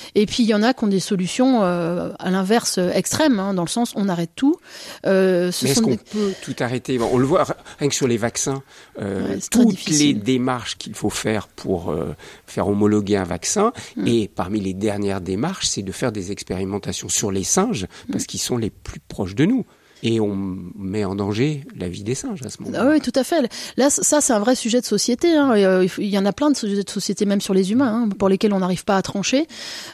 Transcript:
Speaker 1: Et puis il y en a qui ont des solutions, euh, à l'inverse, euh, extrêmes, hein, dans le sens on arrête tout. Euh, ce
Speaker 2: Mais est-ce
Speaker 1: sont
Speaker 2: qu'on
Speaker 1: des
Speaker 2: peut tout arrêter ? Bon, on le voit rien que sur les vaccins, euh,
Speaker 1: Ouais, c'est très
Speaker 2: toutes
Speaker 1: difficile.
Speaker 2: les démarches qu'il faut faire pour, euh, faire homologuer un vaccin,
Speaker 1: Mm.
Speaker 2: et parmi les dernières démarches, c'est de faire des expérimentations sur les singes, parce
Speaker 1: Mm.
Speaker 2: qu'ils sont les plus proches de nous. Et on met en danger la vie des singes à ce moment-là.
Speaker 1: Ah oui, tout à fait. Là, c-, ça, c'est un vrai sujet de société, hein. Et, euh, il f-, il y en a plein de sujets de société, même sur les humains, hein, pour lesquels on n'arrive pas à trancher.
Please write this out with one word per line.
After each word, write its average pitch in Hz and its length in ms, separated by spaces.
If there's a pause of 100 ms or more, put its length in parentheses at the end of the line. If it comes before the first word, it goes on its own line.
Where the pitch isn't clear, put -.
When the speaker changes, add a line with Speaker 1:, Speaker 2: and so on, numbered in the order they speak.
(140)
Speaker 1:
Et 208 140
puis - 160
il - 20
y 220 80
en 208 80
a 240 140
qui - 80
ont 220 40
des 196 120
solutions, 214 640
euh, 175 560
à 180 100
l'inverse, 190 480
euh, 185 160
extrêmes, 247 460
hein, 196 160
dans 175 80
le 165 40
sens 233 280
on 202 140
arrête 170 260
tout. 294 220 (500)
Euh, 185 440
ce - 140
Speaker 2:
Mais - 60
est-ce 233 80
Speaker 1:
sont 226 60
Speaker 2:
qu'on 214 80
Speaker 1:
des 110 40
Speaker 2:
peut 202 360 (100)
tout 135 160
arrêter ? 127 400
Bon, 113 120
on 131 60
le 127 80
voit 147 200 (340)
rien 147 100
que - 60
sur 139 120
les 120 100
vaccins, 127 440 (400)
euh, 202 260
Speaker 1:
Ouais, 196 120
c'est - 100
très 233 140
Speaker 2:
toutes 226 80
Speaker 1:
difficile. 151 340
Speaker 2:
les 143 80
démarches 123 640
qu'il - 160
faut - 160
faire 107 380
pour, 90 420
euh, 80 240 (320)
faire 95 220
homologuer 104 500
un 95 60
vaccin, 92 500 (220)
Speaker 1:
Mm. 202 120
Speaker 2:
et 117 200
parmi 98 320
les 95 160
dernières 101 440
démarches, 101 480
c'est - 140
de 95 100
faire 123 200
des 101 200
expérimentations 95 800
sur 101 220
les 95 120
singes, 185 440 (240)
parce - 140
Speaker 1:
Mm. - 20
Speaker 2:
qu'ils - 120
sont - 180
les 110 120
plus - 300
proches - 320
de 110 140
nous. 233 180 (400)
Et 117 160
on 101 160
met 95 720
en 95 100
danger 113 480 (160)
la 90 80
vie 92 160
des 117 120
singes 202 280
à 104 60
ce - 140
moment-là. - 220
Speaker 1:
Ah 277 60
oui, 311 80
tout - 160
à 262 80
fait. 285 260 (280)
Là, 262 120
c-, 208 140
ça, 294 160
c'est - 140
un 214 60
vrai 233 160
sujet 240 260
de - 40
société, 240 520
hein. 277 160
Et, 202 120
euh, 185 200
il 190 40
f-, - 120
il 202 80
y 196 80
en 196 80
a 202 80
plein 294 180
de 254 60
sujets 202 260
de - 60
société, 202 360
même 202 140
sur 196 140
les 190 180
humains, 240 320
hein, 220 60
pour 196 180
lesquels 196 240
on 196 80
n'arrive 185 240
pas 196 140
à 190 40
trancher. 254 460 (460)